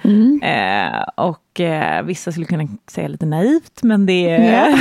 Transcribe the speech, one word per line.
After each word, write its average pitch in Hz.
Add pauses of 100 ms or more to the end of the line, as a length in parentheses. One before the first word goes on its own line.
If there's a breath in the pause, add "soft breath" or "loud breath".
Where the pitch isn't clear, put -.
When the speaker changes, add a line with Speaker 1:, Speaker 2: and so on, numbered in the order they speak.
Speaker 1:
Mm. 226
Speaker 2:
Eh, 95 (140)
och, -
eh, 151
vissa 170
skulle 165
kunna 156 (220)
säga -
lite 143
naivt, 196
men 214
det 185
Speaker 1:
Ja. 226